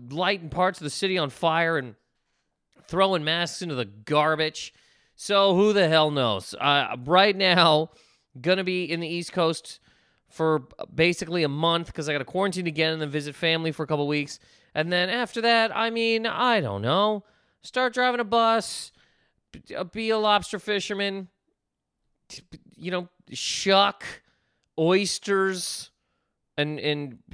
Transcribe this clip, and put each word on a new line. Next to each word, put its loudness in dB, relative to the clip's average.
lighting -2
parts 0
of -12
the -4
city -2
on 0
fire 0
and -8
throwing 2
masks -2
into -4
the -2
garbage. 0
So 4
who 6
the 6
hell 4
knows? 0
Uh, 2
right 6
now, 4
gonna 0
be -2
in -4
the -6
East -6
Coast -2
for 0
basically 0
a 0
month -2
'cause -8
I -2
gotta -4
quarantine -4
again -2
and -6
then -6
visit -6
family -2
for -6
a -6
couple -2
weeks. -4
And -4
then 0
after -4
that, 2
I -2
mean, 0
I 0
don't -4
know. 0
Start -2
driving 0
a -2
bus, 0
b-, -18
uh, -6
be -6
a 2
lobster 0
fisherman, -4
t-, -20
b-, -20
you -10
know, -6
shuck 2
oysters 0
and, -4
and -6